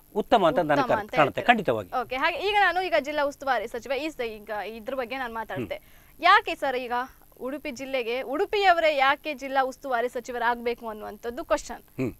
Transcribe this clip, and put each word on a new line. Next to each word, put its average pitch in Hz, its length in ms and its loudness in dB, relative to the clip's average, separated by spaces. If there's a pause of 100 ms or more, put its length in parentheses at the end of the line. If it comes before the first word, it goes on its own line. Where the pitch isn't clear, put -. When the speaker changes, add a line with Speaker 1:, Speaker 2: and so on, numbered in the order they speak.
(160)
Speaker 1:
ಉತ್ತಮ 220 320 4
ಅಂತ 214 120 4
ನನಗೆ 151 120 0
Speaker 2:
ಉತ್ತಮ 254 160 2
Speaker 1:
ಕಾಣ್-, 175 120 2
Speaker 2:
ಅಂತ 214 160 -8
Speaker 1:
ಕಾಣುತ್ತೆ, - 60 6
Speaker 2:
ಹೇಳ್ತೀರಾ? - 240 2
Speaker 1:
ಖಂಡಿತವಾಗಿ. 147 560 2
Speaker 2:
ಓಕೆ, 247 140 -6
ಹಾಗೆ 330 340 0
ಈಗ 415 100 0
ನಾನು 359 220 2
ಈಗ 359 180 -2
ಜಿಲ್ಲಾ 294 240 -2
ಉಸ್ತುವಾರಿ 269 440 -2
ಸಚಿವ 240 240 -10
ಈ 285 180 -2
ಸ-, 294 120 -8
ಈಗ 214 280 -8 (160)
ಇದ್ರ 226 300 -8
ಬಗ್ಗೆ 254 220 -6
ನಾನು 240 160 -6
ಮಾತಾಡ್ತೆ. 226 420 -8
Speaker 1:
ಹ್ಮ್. - 480 -14
Speaker 2:
ಯಾಕೆ 359 320 6
ಸರ್ 269 200 -2
ಈಗ 254 180 -4 (460)
ಉಡುಪಿ 277 320 -8
ಜಿಲ್ಲೆಗೆ, 254 500 -4
ಉಡುಪಿಯವರೇ 339 760 2
ಯಾಕೆ 285 360 2
ಜಿಲ್ಲಾ 269 300 0
ಉಸ್ತುವಾರಿ 254 460 -2
ಸಚಿವರಾಗ್ಬೇಕು 233 800 -4
ಅನ್ನುವಂಥದ್ದು 214 540 -10
ಕ್ವಶನ್. - 380 -2
Speaker 1:
ಹ್ಮ್. - 380 -4